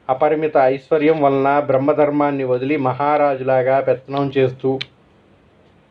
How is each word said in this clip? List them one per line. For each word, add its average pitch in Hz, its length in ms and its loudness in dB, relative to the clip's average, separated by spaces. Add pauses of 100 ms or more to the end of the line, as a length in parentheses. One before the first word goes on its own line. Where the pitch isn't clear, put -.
అపరిమిత 156 480 0
ఐశ్వర్యం 147 640 2
వలన 139 380 2
బ్రహ్మధర్మాన్ని 143 840 0
వదిలి 131 340 -2
మహారాజులాగా 131 1000 0
పెత్తనం 135 580 -2
చేస్తూ 131 420 0 (1120)